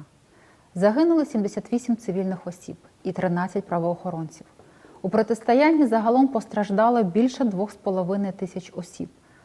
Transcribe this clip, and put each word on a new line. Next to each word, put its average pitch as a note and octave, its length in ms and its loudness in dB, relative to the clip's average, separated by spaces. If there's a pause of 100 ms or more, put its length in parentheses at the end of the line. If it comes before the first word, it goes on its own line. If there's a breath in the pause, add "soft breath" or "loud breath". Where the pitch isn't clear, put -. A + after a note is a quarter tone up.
(760 soft breath)
Загинули C#4+ 500 2
сімдесят G#3 480 -4
вісім A#3+ 240 -2
цивільних F#3 500 -4
осіб E3+ 280 -14 (280)
і F#3 80 -6
тринадцять F#3 540 -2
правоохоронців. E3+ 800 -4 (560 loud breath)
У F#3+ 80 -4
протистоянні B3+ 760 2
загалом A#3 420 4
постраждало G#3+ 760 0
більше A#3 420 0
двох G3+ 260 -2
з - 40 -20
половиною F#3+ 580 -4
тисяч F#3 420 -10
осіб. - 340 -12 (360 soft breath)